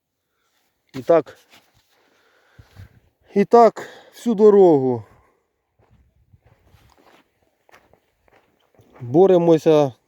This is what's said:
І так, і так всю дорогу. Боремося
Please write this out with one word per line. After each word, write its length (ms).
І 80
так, 360
і 100
так 440
всю 220
дорогу. 680
Боремося 920